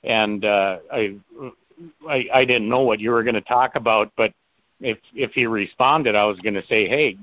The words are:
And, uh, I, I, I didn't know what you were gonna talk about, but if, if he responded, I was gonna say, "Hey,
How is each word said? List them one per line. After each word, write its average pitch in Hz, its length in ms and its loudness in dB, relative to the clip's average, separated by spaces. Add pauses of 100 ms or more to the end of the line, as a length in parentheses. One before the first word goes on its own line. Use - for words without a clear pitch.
And, 107 400 0
uh, 98 360 2 (120)
I, 104 260 -4 (920)
I, 131 240 -2
I 131 120 4
didn't 120 240 0
know 127 120 2
what 113 180 2
you 110 120 -2
were 117 120 2
gonna 113 180 0
talk 127 340 0
about, 110 420 0
but 110 160 2 (480)
if, 120 160 -4 (160)
if 135 200 -6
he 123 120 0
responded, 117 720 0
I 104 100 4
was 101 140 -2
gonna 98 280 -4
say, 110 200 0
"Hey, 127 360 0